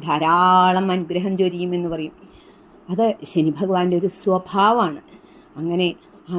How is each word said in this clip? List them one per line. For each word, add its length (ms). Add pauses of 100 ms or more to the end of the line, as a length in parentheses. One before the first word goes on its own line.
ധാരാളം 920
അനുഗ്രഹം 460
ചൊരിയുമെന്ന് 520
പറയും. 260 (720)
അത് 180 (180)
ശനി 260
ഭഗവാന്റെ 480
ഒരു 160
സ്വഭാവമാണ്. 840 (560)
അങ്ങനെ 320 (400)
ആ 100